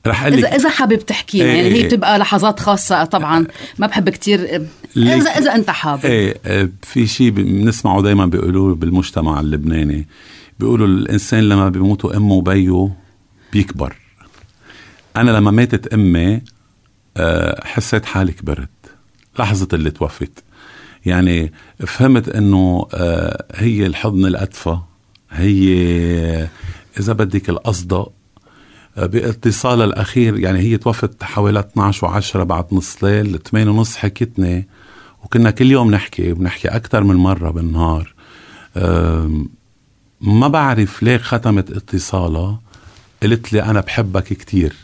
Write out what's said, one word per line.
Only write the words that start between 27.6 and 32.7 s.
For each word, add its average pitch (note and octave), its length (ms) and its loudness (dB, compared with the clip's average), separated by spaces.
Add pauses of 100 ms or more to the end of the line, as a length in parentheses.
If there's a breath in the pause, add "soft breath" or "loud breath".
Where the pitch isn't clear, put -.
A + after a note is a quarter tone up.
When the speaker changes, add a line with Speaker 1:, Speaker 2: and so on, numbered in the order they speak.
Speaker 1:
آه، G2 80 -2
باتصالها A#2 800 0
الأخير، G#2+ 540 0
يعني، F#2 200 0
هي A2 180 0
توفت A#2 460 -4
حوالي G2+ 360 0
اثناعش G2+ 440 -2
وعشرة F#2+ 400 -2
بعد F2 280 -2